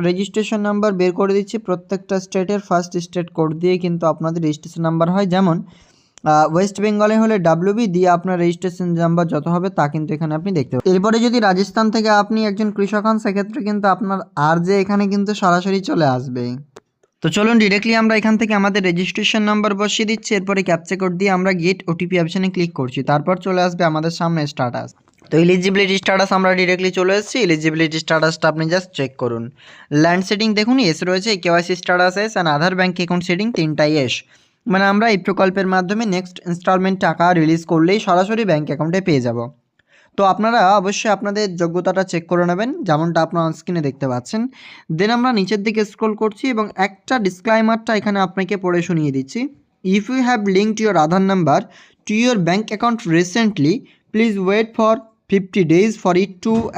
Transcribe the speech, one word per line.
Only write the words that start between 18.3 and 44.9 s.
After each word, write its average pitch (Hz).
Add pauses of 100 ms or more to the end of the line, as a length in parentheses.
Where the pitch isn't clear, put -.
থেকে 214
আমাদের 202
রেজিস্ট্রেশন 185
নাম্বার 208
বসিয়ে 208
দিচ্ছি। 127
এরপরে 190
ক্যাপচা 170
কোড 180
দিয়ে 196
আমরা 185
গেট 185
ওটিপি 175
অপশনে 185
ক্লিক 175
করছি, 131
তারপর 147
চলে 180
আসবে 180
আমাদের 156
সামনে 165
স্ট্যাটাস। 123 (380)
তো 151
এলিজিবিলিটি 190
স্ট্যাটাস 190
আমরা 190
directly 185
চলে 185
এসেছি। 214
এলিজিবিলিটি 160
স্ট্যাটাসটা 160
আপনি 156
just 185
চেক 131
করুন। 117 (420)
ল্যান্ড 170
সেটিং 214
দেখুন, 220
এস 170
রয়েছে, 190
কেওয়াইসি 175
স্ট্যাটাস 180
এস 220
and 175
আধার 160
ব্যাংক 185
অ্যাকাউন্ট 180
সেটিং 190
তিনটাই 156
এস। 127 (440)
মানে 190
আমরা 208
এই 208
প্রকল্পের 190
মাধ্যমে 190
নেক্সট 180
ইনস্টলমেন্ট 185
টাকা 175
রিলিজ 165
করলেই 175
সরাসরি 226
ব্যাংক 151
অ্যাকাউন্টে 160
পেয়ে 160
যাব। 120 (680)
তো 196
আপনারা 208 (180)
অবশ্যই 202
আপনাদের 202
যোগ্যতাটা 180
চেক 170
করে 175
নেবেন, 226
যেমনটা 165
আপনারা 160
on 160
স্ক্রিনে 170
দেখতে 139
পাচ্ছেন। 131 (440)